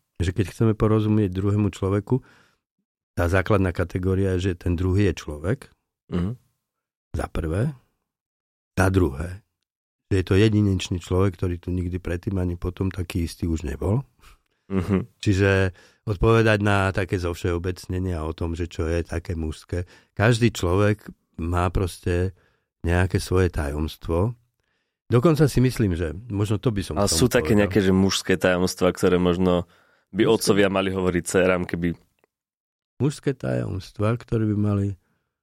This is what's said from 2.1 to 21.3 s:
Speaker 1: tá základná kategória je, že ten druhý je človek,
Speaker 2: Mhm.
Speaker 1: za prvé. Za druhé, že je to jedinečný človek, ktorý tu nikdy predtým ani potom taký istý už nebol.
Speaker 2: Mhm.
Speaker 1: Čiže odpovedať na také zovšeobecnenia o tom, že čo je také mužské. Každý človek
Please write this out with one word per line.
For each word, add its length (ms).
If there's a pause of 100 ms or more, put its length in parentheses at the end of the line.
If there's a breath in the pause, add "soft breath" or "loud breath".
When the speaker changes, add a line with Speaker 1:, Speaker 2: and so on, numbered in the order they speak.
Speaker 1:
tá 120
základná 460
kategória 640
je, 160
že 80
ten 160
druhý 320
je 80
človek, 560 (380)
Speaker 2:
Mhm. 260 (800)
Speaker 1:
za 140
prvé. 440 (1040)
Za 140
druhé, 500 (720)
že 60
je 80
to 100
jedinečný 640
človek, 400
ktorý 180
tu 120
nikdy 260
predtým 400
ani 200
potom 340
taký 340
istý 220
už 180
nebol. 400 (640 soft breath)
Speaker 2:
Mhm. 420 (100)
Speaker 1:
Čiže 540 (320 soft breath)
odpovedať 560
na 300
také 260
zovšeobecnenia 1040
o 120
tom, 180
že 140
čo 180
je 180
také 320
mužské. 520 (260 soft breath)
Každý 400
človek 560 (300)